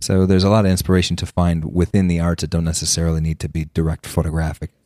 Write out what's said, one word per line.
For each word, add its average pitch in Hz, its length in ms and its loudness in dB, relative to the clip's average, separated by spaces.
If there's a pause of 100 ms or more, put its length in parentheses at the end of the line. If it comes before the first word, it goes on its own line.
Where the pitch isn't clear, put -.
So 95 260 2
there's 92 180 4
a 98 60 4
lot 107 140 4
of 95 60 2
inspiration 92 460 0
to 92 100 -6
find 85 480 -2
within 90 320 2
the 85 140 2
arts 85 220 -2
that 80 80 -6
don't 85 140 0
necessarily 82 560 -2
need 80 200 -2
to - 80 -6
be 78 160 -6 (100)
direct 80 320 -2
photographic 80 640 -4 (160)